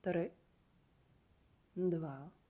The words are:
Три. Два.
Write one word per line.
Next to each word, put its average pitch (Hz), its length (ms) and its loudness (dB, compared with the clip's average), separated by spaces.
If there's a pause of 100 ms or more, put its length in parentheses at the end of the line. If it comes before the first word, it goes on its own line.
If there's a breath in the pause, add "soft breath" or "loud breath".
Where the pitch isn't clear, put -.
Три. 170 300 2 (1400)
Два. 160 560 -2 (180)